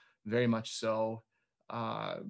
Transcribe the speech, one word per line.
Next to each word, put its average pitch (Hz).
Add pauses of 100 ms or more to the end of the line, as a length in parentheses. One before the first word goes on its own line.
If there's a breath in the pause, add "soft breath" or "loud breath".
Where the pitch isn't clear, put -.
(260 soft breath)
very 117
much 113
so, 110 (480)
uh, 110 (140)